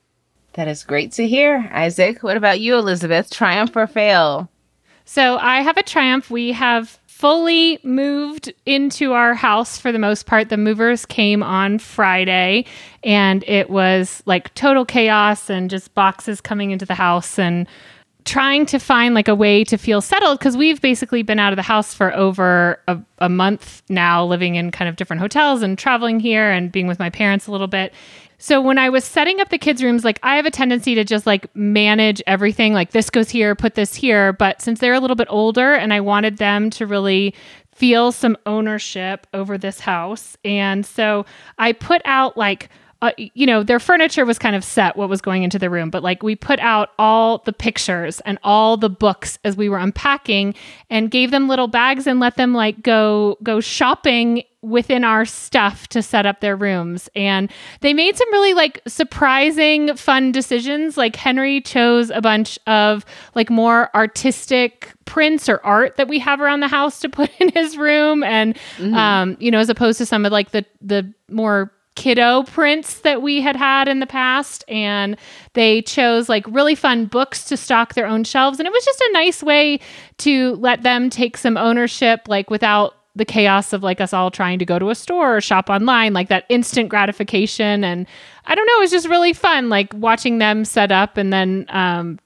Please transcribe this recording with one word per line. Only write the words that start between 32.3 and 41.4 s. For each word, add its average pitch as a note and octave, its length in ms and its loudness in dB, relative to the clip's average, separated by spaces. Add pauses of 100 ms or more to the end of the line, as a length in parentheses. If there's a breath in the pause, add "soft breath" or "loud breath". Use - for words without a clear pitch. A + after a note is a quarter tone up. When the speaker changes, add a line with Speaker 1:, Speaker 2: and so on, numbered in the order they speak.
Speaker 2:
like, F3+ 160 0
this A3 220 -2
goes A3+ 180 0
here, G#3 240 0
put G#3+ 220 -2
this G#3 180 -2
here. G3+ 400 2
But G3 300 -2
since A#3 160 -4
they're B3 160 2
a C4+ 40 2
little B3+ 160 -2
bit A#3 140 -2
older A3+ 460 2
and G#3+ 180 0
I G#3 60 0
wanted G3+ 380 0
them G#3 340 0
to A3 160 -8
really G3 480 0 (400 loud breath)
feel A#3+ 360 4
some A#3 240 0 (120)
ownership G#3 840 -6
over G3 280 -8
this G3 200 -10
house. F#3 640 -8
And G3 440 -2
so G#3+ 360 -2 (360 loud breath)